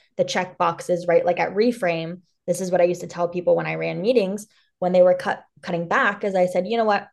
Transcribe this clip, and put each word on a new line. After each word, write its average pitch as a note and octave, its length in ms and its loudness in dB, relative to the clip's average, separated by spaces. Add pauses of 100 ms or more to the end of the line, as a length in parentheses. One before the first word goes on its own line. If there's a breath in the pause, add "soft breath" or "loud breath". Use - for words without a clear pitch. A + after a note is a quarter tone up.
(160)
the F3+ 80 2
check F3+ 340 -4
boxes," E3+ 500 -2
right? E3+ 180 4
Like, F3 140 0
at E3+ 140 -2
Reframe, F3+ 680 -2 (260)
this F3 140 -2
is F#3 100 -6
what F3 100 2
I F3 40 4
used F3 160 0
to F3 80 -12
tell F3 200 -4
people F3 280 0
when E3 100 -2
I D#3+ 80 -6
ran E3 260 -6
meetings, G#3 460 0 (320)
when F3+ 140 -2
they F3+ 100 8
were F3+ 120 6
cut, - 280 -6 (200)
cutting E3+ 260 -4
back, G3+ 340 0
is G3 140 -2
I F3+ 100 4
said, F#3 220 -2
You A3+ 80 -4
know A3+ 80 2
what? G3+ 280 0